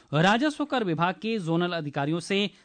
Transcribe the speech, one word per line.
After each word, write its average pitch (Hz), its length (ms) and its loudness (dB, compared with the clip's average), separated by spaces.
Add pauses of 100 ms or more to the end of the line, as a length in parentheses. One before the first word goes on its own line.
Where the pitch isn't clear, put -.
(140)
राजस्व 233 500 2
कर 262 200 -2
विभाग 170 300 0
के 220 240 -4
जोनल 175 340 0
अधिकारियों 151 480 -2
से 196 300 -2 (140)